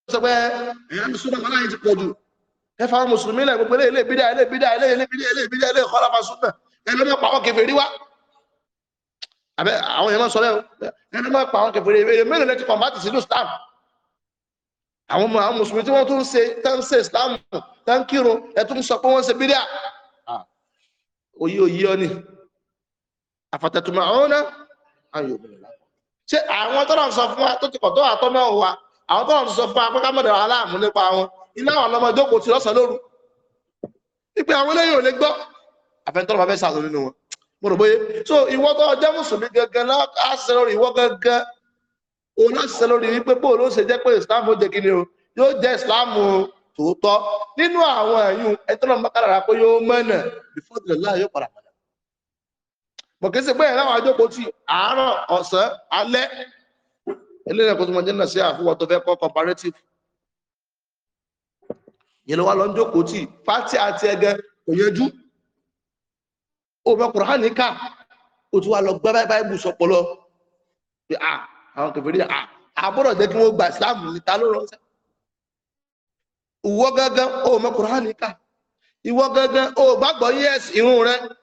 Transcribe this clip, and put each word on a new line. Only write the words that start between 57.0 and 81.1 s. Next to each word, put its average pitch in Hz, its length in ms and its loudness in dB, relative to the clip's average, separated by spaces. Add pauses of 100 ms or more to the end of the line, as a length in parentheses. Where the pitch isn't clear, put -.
Eléyìí 214 340 0
kò 180 100 0
tún 180 100 -4
mọ 180 60 0
jẹ́ 196 140 -4
náà 196 120 0
sí 185 120 -4
àfihàn 170 380 0
tó 165 80 -4
fẹ́ 175 140 0
kọ́ 175 180 -2
comparative. 170 600 -4 (2500)
Yẹn 156 100 -2
ló 180 80 0
wá 196 100 2
lọ 190 100 2
ń 208 80 -4
jókòó 165 300 2
tì, 175 240 -8 (120)
fátì 233 380 -2
àti 202 300 0
ẹgẹ 202 240 0 (280)
kò - 140 -8
yanjú. 202 320 0 (1800)
Ó 226 100 4
mọ 233 120 2
Kùránì 226 420 0
kà, 240 180 0 (840)
ó 202 40 2
tún 190 140 0
wá 202 100 2
lọ 190 120 0
gbá 220 320 0
Báíbù 214 320 -2
sọpọlọ. 175 420 0 (1120)
Pé, 156 80 -4
"À, 147 300 -6 (240)
àwọn 143 220 -6
kèfèrí, 151 300 -4
à, - 260 -6 (220)
a 151 160 -4
gbọ́dọ̀ 240 280 0
jẹ́ 208 120 2
kí 214 100 -6
wọ́n 220 180 4
gba 175 120 2
Islam 214 380 -2
ní 170 160 -10
ta 185 140 0
ló 226 160 0
ránṣẹ́?" 208 280 -8 (1800)
Ìwọ 220 300 0
gangan, 262 360 0 (120)
ó 240 180 2
mọ 233 120 -2
Kùránì 226 420 -2
kà. - 240 -10 (680)
Ìwọ 262 280 0
gangan, 262 380 2
ó 262 240 4
gbàgbọ́, 262 380 0
yes, 277 380 -2
irun 233 340 4
rẹ, 247 100 2 (280)